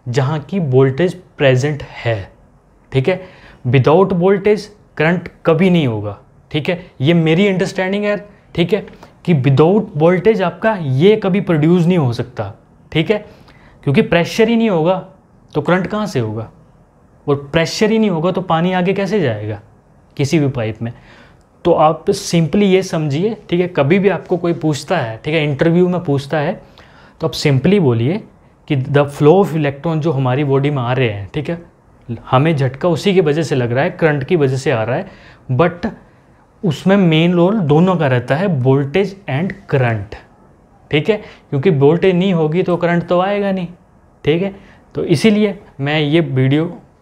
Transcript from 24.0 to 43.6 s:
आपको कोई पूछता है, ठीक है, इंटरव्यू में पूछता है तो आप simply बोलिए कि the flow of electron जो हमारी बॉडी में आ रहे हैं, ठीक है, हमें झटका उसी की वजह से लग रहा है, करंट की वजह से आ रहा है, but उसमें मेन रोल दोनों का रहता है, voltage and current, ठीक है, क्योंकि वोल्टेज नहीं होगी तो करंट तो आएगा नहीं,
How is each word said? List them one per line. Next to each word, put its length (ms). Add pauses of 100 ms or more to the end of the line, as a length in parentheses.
आपको 280
कोई 160
पूछता 460
है, 260
ठीक 100
है, 100
इंटरव्यू 440
में 160
पूछता 340
है 220 (600)
तो 60
आप 60
simply 480
बोलिए 380 (500)
कि 80
the 280 (120)
flow 180 (100)
of 120
electron 440
जो 120
हमारी 320
बॉडी 260
में 120
आ 100
रहे 160
हैं, 260
ठीक 160
है, 120 (680)
हमें 260
झटका 320
उसी 260
की 60
वजह 220
से 120
लग 180
रहा 120
है, 60
करंट 340
की 120
वजह 200
से 140
आ 120
रहा 140
है, 100 (460)
but 340 (760)
उसमें 340
मेन 380
रोल 260
दोनों 360
का 100
रहता 300
है, 120 (140)
voltage 500 (180)
and 220 (200)
current, 440 (720)
ठीक 200
है, 60 (340)
क्योंकि 200
वोल्टेज 440
नहीं 200
होगी 280
तो 140
करंट 320
तो 120
आएगा 320
नहीं, 160 (560)